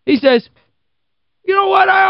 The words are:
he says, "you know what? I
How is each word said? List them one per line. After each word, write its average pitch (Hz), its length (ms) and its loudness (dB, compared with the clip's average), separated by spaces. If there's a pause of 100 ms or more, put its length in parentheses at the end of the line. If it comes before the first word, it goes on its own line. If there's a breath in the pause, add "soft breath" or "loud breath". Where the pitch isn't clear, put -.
he 294 100 0
says, 254 320 0 (960)
"you 370 100 -4
know 392 140 -2
what? 381 220 0
I 381 200 0